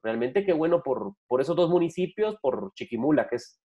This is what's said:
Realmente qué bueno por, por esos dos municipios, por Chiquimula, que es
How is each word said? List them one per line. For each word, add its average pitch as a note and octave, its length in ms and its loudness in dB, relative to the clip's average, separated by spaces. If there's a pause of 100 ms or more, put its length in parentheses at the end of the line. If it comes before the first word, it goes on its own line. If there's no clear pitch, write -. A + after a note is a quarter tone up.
Realmente A#2+ 420 -2
qué F#3+ 80 2
bueno E3 300 2
por, G#2 320 -4 (120)
por B2+ 140 0
esos D3+ 160 0
dos E3+ 140 2
municipios, F3+ 720 0
por G#2 320 0
Chiquimula, A#2+ 520 0
que B2 100 -4
es - 300 -10